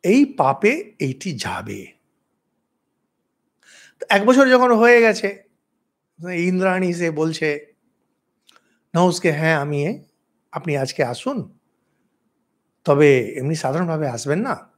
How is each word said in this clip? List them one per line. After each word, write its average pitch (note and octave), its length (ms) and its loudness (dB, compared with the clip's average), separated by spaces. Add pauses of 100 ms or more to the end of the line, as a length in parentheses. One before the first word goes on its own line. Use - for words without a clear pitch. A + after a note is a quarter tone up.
এই A#3+ 220 4
পাপে G3+ 720 -2
এইটি C3+ 400 -6
যাবে। F#2+ 540 -12 (2000)
তো - 80 -16
এক G3 160 2
বছর B3+ 260 4
যখন B3 220 4
হয়ে A#3 280 6
গেছে, G3+ 420 0 (920)
ইন্দ্রাণী F3+ 580 0
সে E3+ 180 -2
বলছে D#3 640 -4 (1200)
নহুষকে, F3 360 2
"হ্যাঁ, D#3+ 240 0
আমি C#3+ 300 -2
এ, B3 160 -8 (500)
আপনি D3 240 -6
আজকে C3+ 280 -4
আসুন, E3 540 -8 (1300)
তবে C#3 500 4
এমনি C#3 200 -4
সাধারণভাবে D#3 540 -4
আসবেন C3 320 -4
না।" A#3 380 -8